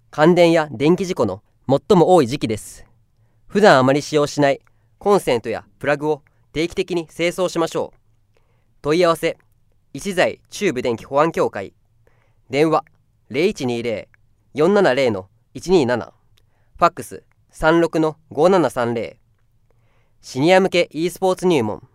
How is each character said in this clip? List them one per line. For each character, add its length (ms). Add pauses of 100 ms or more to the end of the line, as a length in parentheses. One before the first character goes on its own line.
感 260
電 160
や 200
電 240
気 100
事 100
故 100
の 180 (240)
最 300
も 160
多 80
い 60
時 120
期 80
で 100
す。 280 (640)
普 140
段 180
あ 40
ま 100
り 80
使 140
用 120
し 120
な 120
い 100 (380)
コ 140
ン 60
セ 160
ン 60
ト 80
や 160 (140)
プ 80
ラ 100
グ 120
を 140 (300)
定 140
期 80
的 200
に 120
清 220
掃 200
し 100
ま 80
し 80
ょ 200
う。 40 (840)
問 180
い 60
合 40
わ 60
せ、 220 (560)
一 200
材 360
中 240
部 80
電 140
気 100
保 160
安 100
協 180
会。 240 (760)
電 200
話、 140 (460)
零 180
一 180
二 160
零 260 (460)
四 200
七 200
零 180
の 180 (240)
一 180
二 140
七。 280 (640)
フ 60
ァ 40
ッ 40
ク 120
ス、 200 (260)
三 320
六 180
の 180 (120)
五 200
七 200
三 240
零。 240 (1040)
シ 180
ニ 140
ア 60
向 100
け 220
e 180
ス 100
ポ 120
ー 40
ツ 100
入 180
門。 320